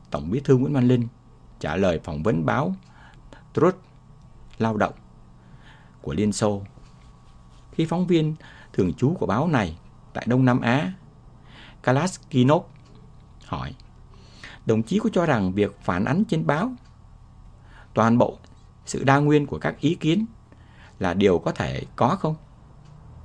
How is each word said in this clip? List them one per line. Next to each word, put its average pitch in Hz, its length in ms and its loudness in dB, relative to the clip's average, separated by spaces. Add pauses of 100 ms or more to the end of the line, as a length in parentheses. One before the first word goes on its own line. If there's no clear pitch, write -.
(100)
Tổng 113 200 -6
Bí 127 100 0
thư 135 160 4
Nguyễn 139 160 0
Văn 123 160 2
Linh 120 200 2 (520)
trả 78 160 -6
lời 90 280 0
phỏng 76 180 -8
vấn 80 240 0
báo 143 280 -2 (800)
Trust 185 220 2 (800)
Lao 110 180 -2
động 98 180 0 (1080)
của 73 120 -8
Liên 104 180 0
Xô. 101 300 -2 (1120)
Khi 165 140 -2
phóng 170 200 -2
viên 156 280 2 (380)
thường 90 220 0
trú 143 200 0
của 131 120 -4
báo 120 220 0
này 104 300 -2 (340)
tại - 160 -8
Đông 127 160 4
Nam 123 160 2
Á, 139 320 -2 (920)
Kalaskinov 143 800 2 (840)
hỏi, - 300 -10 (920)
"Đồng 113 160 2
chí 180 160 -2
có 220 140 0
cho 170 140 2
rằng 104 260 0
việc 98 280 0
phản 92 240 -2
ánh 170 200 0
trên 160 220 -2
báo 160 260 -2 (1200)
toàn 113 240 4
bộ - 200 0 (480)
sự - 180 -6
đa 135 140 4
nguyên 147 280 2
của 151 120 -8
các - 220 -6
ý 151 140 0
kiến 185 320 0 (720)
là 90 160 -2
điều 95 240 4
có 160 140 -2
thể 67 320 -6 (120)
có 117 120 2
không?" 160 280 -2 (880)